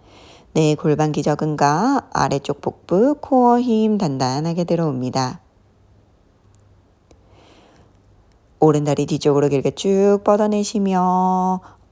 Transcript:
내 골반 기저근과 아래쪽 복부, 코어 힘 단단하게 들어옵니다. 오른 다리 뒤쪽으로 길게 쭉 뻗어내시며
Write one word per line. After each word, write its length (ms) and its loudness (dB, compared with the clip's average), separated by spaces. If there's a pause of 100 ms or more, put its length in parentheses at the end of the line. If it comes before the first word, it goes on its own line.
(540)
내 200 2
골반 380 0
기저근과 1000 0
아래쪽 480 -2
복부, 600 0
코어 400 2
힘 360 0
단단하게 680 -2
들어옵니다. 760 -4 (3250)
오른 240 4
다리 220 -2
뒤쪽으로 420 0
길게 240 0
쭉 500 2
뻗어내시며 1400 0 (320)